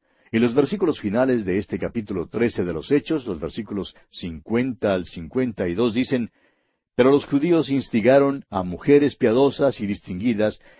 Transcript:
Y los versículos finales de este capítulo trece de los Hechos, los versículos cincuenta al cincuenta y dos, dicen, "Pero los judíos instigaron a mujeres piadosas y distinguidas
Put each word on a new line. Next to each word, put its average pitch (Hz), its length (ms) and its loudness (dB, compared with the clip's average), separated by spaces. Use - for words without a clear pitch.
Y 113 80 0
los 117 160 2
versículos 139 460 0
finales 117 440 0
de 92 140 0
este 104 180 -6
capítulo 101 520 -6
trece 110 360 -2
de 87 80 -4
los 80 200 -6
Hechos, 147 340 0
los 87 140 -6
versículos 98 560 -8
cincuenta 104 840 -4
al 92 120 -2
cincuenta 104 600 -4
y 85 60 -4
dos, 110 200 0
dicen, 120 360 -2
"Pero 127 160 4
los 143 160 4
judíos 151 420 2
instigaron 135 800 2
a 95 140 -4
mujeres 135 540 4
piadosas 131 640 2
y 104 60 -4
distinguidas 101 760 -2